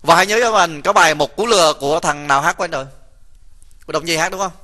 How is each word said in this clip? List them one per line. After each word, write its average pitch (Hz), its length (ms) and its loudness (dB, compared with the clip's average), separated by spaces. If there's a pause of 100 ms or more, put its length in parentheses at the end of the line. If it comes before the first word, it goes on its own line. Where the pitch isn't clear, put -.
Và 165 140 4
hãy 185 100 4
nhớ 214 160 0
cho 233 100 0
mình 170 300 0
có 185 120 -2
bài 165 220 4
Một 147 200 -4
Cú 202 100 -4
Lừa 175 280 2
của 151 260 -2
thằng 147 280 -4
nào 139 140 2
hát 165 160 -2
quên 175 140 -8
rồi? 135 140 -8 (1000)
Của 156 80 -12
Đồng 156 120 -4
Nhi 165 120 -2
hát 175 140 -2
đúng 190 100 -8
không? 185 100 -6 (120)